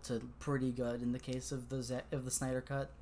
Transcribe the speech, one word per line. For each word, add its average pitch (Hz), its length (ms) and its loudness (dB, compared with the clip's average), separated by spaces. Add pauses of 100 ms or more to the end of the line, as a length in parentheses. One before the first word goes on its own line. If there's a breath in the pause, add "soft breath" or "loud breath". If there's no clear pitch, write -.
to 117 180 0 (160)
pretty 131 320 2
good 120 320 2
in 120 100 4
the 127 60 2
case 127 340 -2
of 123 160 -4
the 131 140 0
Za-, 123 200 0 (100)
of 135 120 0
the 127 60 -2
Snyder 131 300 2
Cut. 139 300 -2 (120)